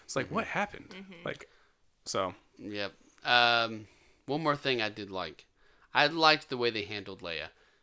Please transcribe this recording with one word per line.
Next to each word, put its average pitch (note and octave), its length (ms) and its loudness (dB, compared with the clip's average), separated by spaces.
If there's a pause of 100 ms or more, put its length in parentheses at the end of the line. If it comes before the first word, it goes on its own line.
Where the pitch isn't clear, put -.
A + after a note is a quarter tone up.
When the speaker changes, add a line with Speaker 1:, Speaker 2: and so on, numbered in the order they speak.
Speaker 1:
It's - 120 -6
like, C3+ 100 -2
Speaker 2:
Mm-hmm. D3+ 100 -6
Speaker 1:
"What G#3+ 120 -2
happened?" - 420 -6
Speaker 3:
Mm-hmm. F#3 360 -16
Speaker 1:
Like, - 240 -10 (560)
so. F#2+ 280 -2 (240)
Speaker 2:
Yep. G2+ 360 -6 (300)
Um, A#2 640 4 (380)
one D3 160 -2
more D3 140 2
thing C3 260 0
I G#2+ 80 0
did G#2 220 -10
like. F2 340 -8 (480)
I D3 140 6
liked D#3 420 4
the C3+ 80 -4
way A#2+ 140 2
they A2 120 -2
handled G2 380 -10
Leia. D#2+ 280 -8 (340)